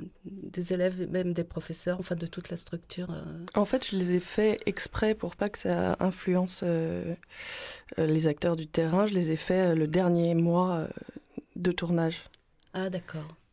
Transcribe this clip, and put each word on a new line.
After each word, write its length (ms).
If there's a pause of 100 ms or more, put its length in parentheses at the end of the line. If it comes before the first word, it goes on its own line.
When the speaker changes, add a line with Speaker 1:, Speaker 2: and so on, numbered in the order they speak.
(260)
Speaker 1:
des 480
élèves 280
et 60
même 240
des 140
professeurs, 560
enfin 140
de 120
toute 220
la 80
structure, 540
euh ? 420
Speaker 2:
En 100
fait, 260
je 60
les 160
ai 80
faits 460
exprès 500
pour 220
pas 100
que 100
ça 440
influence, 640
euh, 500 (800)
euh, 100
les 200
acteurs 300
du 100
terrain. 380
Je 80
les 180
ai 60
faits, 340
euh, 20
le 140
dernier 480
mois, 440
euh, 80 (680)
de 160
tournage. 540 (480)
Speaker 1:
Ah, 160
d'accord. 480 (160)